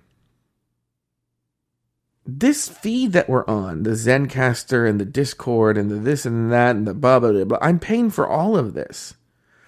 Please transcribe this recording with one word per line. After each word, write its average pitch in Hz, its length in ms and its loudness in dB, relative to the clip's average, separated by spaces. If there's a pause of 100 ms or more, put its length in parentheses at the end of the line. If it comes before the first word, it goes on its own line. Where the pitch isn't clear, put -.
(2250)
"This 220 460 -2
feed 233 440 -4
that 180 140 2
we're 127 200 0
on, 95 340 -4
the 110 100 -2
Zencastr 123 960 0
and 104 140 0
the 101 40 -4
Discord 117 720 0
and 104 140 -2
the 104 60 -4
this 135 280 -2
and 117 280 -2
that 120 240 4
and 104 100 -2
the 98 80 -4
blah, 127 260 4
blah, 117 120 2
blah, 98 140 2
blah, 110 160 0
I'm 170 180 2
paying 226 320 0
for - 160 -2
all 180 280 0
of 120 200 -2
this." - 400 -12 (520)